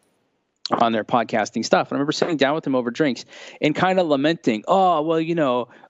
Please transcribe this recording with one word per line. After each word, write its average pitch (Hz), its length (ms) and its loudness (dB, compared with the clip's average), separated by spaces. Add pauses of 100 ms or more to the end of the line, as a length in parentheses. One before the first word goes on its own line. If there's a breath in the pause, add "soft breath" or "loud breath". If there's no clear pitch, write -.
(800)
on 117 140 2
their 107 100 0
podcasting 113 640 -2
stuff. 165 240 0
And 131 60 -6
I - 20 -2
remember 143 160 -2
sitting - 240 -2
down 135 180 2
with 160 100 -6
him 139 100 -2
over 120 160 -2
drinks 139 340 -2 (360 loud breath)
and 151 140 0
kinda 185 280 2
lamenting, 143 680 0
"Oh, 180 320 4
well, 160 180 0
you 165 160 -2
know, 123 320 0 (220 loud breath)